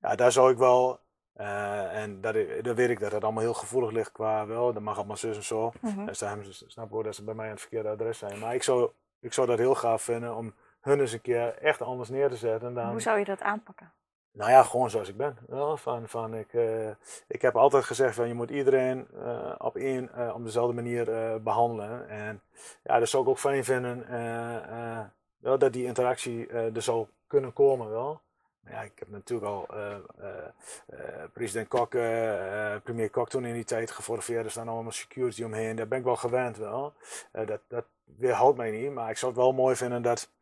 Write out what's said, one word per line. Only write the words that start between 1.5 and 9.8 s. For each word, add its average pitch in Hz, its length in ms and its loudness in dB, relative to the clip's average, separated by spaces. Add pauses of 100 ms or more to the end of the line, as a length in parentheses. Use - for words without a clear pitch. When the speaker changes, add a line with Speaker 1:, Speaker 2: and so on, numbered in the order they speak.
Speaker 1:
en 101 200 -10
dat 110 140 0
i-, 107 260 0
dat 120 140 0
weet 123 140 4
ik 117 100 0
dat 104 120 -2
het 104 120 -2
allemaal 110 200 0
heel 117 100 2
gevoelig 120 380 -2
ligt 110 200 -2
qua 110 340 -2
wel, 120 280 0
dat 107 80 -6
mag 104 160 -4
allemaal 101 200 -6
zus 113 180 -4
en 104 80 -10
zo. 113 280 -2 (100)
Speaker 2:
Mhm. 208 240 -4
Speaker 1:
Dus 208 140 -8
daar 104 100 -4
hebben 101 240 -10
ze, - 140 -20
snap 107 260 -14
ik 110 100 -2
dat 107 120 -6
ze 104 80 -16
bij 110 100 -8
mij 110 120 -8
aan 110 60 -8
het 101 100 -12
verkeerde 110 280 -4
adres 110 280 -2
zijn. 101 220 -8
Maar 113 160 -4
ik 127 80 0
zou, 123 260 2 (300)
ik - 140 -12
zou 131 140 2
dat 120 100 2
heel 127 180 6
gaaf 113 260 0